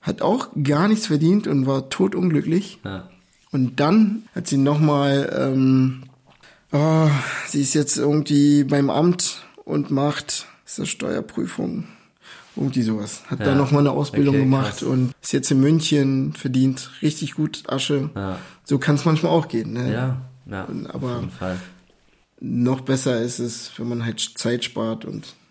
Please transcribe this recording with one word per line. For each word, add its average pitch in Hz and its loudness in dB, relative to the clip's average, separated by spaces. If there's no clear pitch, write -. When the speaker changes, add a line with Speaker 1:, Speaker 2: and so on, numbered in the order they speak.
Speaker 1:
Hat - -4
auch 226 0
gar 147 2
nichts 220 0
verdient 160 2
und 139 0
war 135 -2
totunglücklich. 180 0
Speaker 2:
Ja. 95 -10
Speaker 1:
Und 127 0
dann 202 4
hat 180 -6
sie 143 2
nochmal, 143 2
ähm, 131 2
oh, 160 4
sie - -2
ist 135 0
jetzt 147 2
irgendwie 147 4
beim 139 2
Amt 175 0
und 147 -2
macht, 143 -2
ist - -12
das - -6
Steuerprüfung, - -6
irgendwie 131 0
sowas. 107 -4
Hat - -6
Speaker 2:
Ja. 101 -2
Speaker 1:
da 131 2
nochmal 143 4
eine 143 4
Ausbildung 143 2
Speaker 2:
Okay, 139 4
Speaker 1:
gemacht 131 2
Speaker 2:
krass. - -8
Speaker 1:
und 127 0
ist - -6
jetzt 139 0
in 135 4
München, 143 2
verdient 131 0
richtig 156 -2
gut 151 -4
Asche. 135 -2
Speaker 2:
Ja. 95 -6
Speaker 1:
So 139 0
kann's 143 2
manchmal 160 2
auch 165 2
gehen, 113 -4
ne? 123 -4
Speaker 2:
Ja, 131 -2
ja, 98 -8
Speaker 1:
Und, - -10
Speaker 2:
auf - -12
Speaker 1:
aber 123 -6
Speaker 2:
jeden 92 -6
Fall. 92 -6
Speaker 1:
noch 123 0
besser 127 0
ist 120 -4
es, 117 -8
wenn 117 -8
man 120 -4
halt 113 -6
Zeit 120 -2
spart 113 -6
und - -12